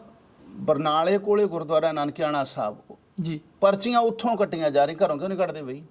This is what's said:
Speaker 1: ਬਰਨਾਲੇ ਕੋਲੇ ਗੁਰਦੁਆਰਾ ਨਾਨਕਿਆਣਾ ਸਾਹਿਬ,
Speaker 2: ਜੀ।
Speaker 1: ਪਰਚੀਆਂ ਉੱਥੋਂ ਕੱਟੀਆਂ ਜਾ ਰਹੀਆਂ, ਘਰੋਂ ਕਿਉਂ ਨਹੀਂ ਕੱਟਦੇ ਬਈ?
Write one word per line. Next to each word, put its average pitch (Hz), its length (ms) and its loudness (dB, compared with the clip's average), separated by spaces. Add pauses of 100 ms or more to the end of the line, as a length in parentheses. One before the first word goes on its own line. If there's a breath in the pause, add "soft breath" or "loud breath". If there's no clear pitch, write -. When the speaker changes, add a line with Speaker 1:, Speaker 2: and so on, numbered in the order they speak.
(480)
Speaker 1:
ਬਰਨਾਲੇ 156 680 0
ਕੋਲੇ 208 280 2
ਗੁਰਦੁਆਰਾ 160 460 0
ਨਾਨਕਿਆਣਾ 147 520 -2
ਸਾਹਿਬ, 107 320 -6 (440)
Speaker 2:
ਜੀ। 156 200 -6 (200)
Speaker 1:
ਪਰਚੀਆਂ 202 400 4
ਉੱਥੋਂ 226 360 0
ਕੱਟੀਆਂ 165 340 0
ਜਾ 143 140 4
ਰਹੀਆਂ, 165 220 2
ਘਰੋਂ 151 100 -2
ਕਿਉਂ 175 120 -6
ਨਹੀਂ 190 100 -4
ਕੱਟਦੇ 156 240 -2
ਬਈ? 135 180 -10 (100)